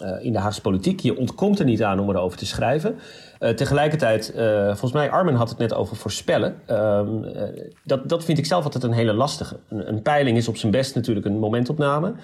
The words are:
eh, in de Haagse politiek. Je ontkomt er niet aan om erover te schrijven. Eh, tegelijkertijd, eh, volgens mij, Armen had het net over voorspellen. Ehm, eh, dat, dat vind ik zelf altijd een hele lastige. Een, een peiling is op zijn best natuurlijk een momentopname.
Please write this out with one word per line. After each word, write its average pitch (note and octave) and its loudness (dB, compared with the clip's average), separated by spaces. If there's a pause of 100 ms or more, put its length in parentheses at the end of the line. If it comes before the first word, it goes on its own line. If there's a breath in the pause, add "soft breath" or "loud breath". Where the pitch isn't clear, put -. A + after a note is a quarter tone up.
eh, F#2+ -8
in B2+ -2
de G#2+ 0
Haagse G#2 -2
politiek. G#2+ 0
Je - 0
ontkomt G3 0
er E3 2
niet A2+ 4
aan G2 2
om G2+ 0
erover F#2 0
te - -6
schrijven. D#3 0 (440 loud breath)
Eh, - 2
tegelijkertijd, C3+ 2
eh, G#2+ 2
volgens G#2 0
mij, D3 0
Armen E3+ 2
had A#2 2
het - -10
net A#2 0
over A2 -2
voorspellen. - -2 (100)
Ehm, G#2+ 0
eh, F#2+ -8 (400)
dat, C#3 -2
dat E3 0
vind D#3+ 2
ik D#3 0
zelf F3 2
altijd C3 -4
een A#2+ 0
hele A#2 2
lastige. C3+ -2 (100)
Een, A2 -6
een G#2+ -2
peiling C#3 4
is A#2 2
op G#2+ -4
zijn A2 2
best - 2
natuurlijk A2 0
een G#2+ 0
momentopname. C#3+ 0 (100)